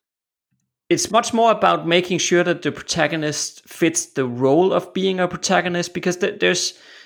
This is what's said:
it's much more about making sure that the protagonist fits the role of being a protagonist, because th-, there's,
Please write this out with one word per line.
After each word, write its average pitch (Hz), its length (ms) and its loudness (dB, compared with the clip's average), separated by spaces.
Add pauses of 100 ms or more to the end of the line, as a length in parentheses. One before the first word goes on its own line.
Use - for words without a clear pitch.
(880)
it's - 220 0
much 226 240 0
more 226 160 4
about 175 360 2
making 180 320 0
sure 175 260 2
that 175 180 -2
the 147 80 -2
protagonist 151 960 -4
fits - 380 0
the - 180 -4
role 135 480 2
of 180 220 -2
being 190 240 -2
a 180 80 0
protagonist, 175 680 -2
because 180 240 -2
th-, - 200 -2
there's, 180 360 0 (320)